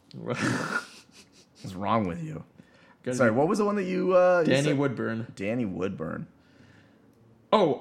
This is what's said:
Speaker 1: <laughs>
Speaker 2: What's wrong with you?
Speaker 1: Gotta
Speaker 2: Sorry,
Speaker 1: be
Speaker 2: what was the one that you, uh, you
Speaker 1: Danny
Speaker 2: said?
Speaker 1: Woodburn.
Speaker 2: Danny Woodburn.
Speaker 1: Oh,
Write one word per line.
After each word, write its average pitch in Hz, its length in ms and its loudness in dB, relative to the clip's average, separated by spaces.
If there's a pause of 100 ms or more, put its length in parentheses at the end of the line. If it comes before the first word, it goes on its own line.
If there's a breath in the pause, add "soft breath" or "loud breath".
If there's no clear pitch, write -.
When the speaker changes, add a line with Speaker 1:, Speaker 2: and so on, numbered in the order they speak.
Speaker 1:
<laughs> - 180 -20
Speaker 2:
What's - 1500 -8
wrong 101 340 0
with 85 140 -6
you? 78 200 -10 (640 loud breath)
Speaker 1:
Gotta 127 120 -4
Speaker 2:
Sorry, 123 140 4
Speaker 1:
be 113 60 2
Speaker 2:
what 143 100 4
was 202 120 0
the 214 60 2
one 208 120 0
that 196 80 -2
you, 185 320 2
uh, 180 280 6
you - 80 2
Speaker 1:
Danny 139 160 2
Speaker 2:
said? 143 100 2
Speaker 1:
Woodburn. 113 580 -2
Speaker 2:
Danny 113 280 -2
Woodburn. 90 600 -6 (1300 soft breath)
Speaker 1:
Oh, 175 280 4